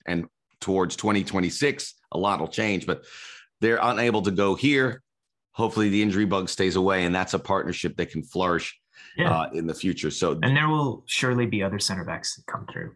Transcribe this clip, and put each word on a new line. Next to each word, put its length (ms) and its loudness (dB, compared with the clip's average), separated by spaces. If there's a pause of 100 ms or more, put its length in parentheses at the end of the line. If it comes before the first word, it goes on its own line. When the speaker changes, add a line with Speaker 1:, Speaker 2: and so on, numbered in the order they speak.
Speaker 1:
and 180 -2 (340)
towards 360 0
twenty 280 0
twenty-six. 680 -2 (180)
A 60 -4
lot 220 2
will 80 -4
change, 400 -2
but 180 -4 (560)
they're 200 4
unable 420 2
to 80 0
go 240 2
here. 460 2 (520)
Hopefully 360 2
the 120 4
injury 240 2
bug 240 0
stays 260 0
away, 300 4
and 80 2
that's 200 0
a 60 0
partnership 580 -2
that 140 -4
can 120 -6
flourish, 560 -2 (380)
Speaker 2:
Yeah. 220 2
Speaker 1:
uh, 120 -2
in 140 -4
the 80 -2
future. 380 -2
So 320 0
Speaker 2:
And 120 4
there 140 2
will 380 -2
surely 400 0
be 160 -2
other 160 -2
center 260 -4
backs 300 -8
that 100 -20
come 260 -10
through 240 -12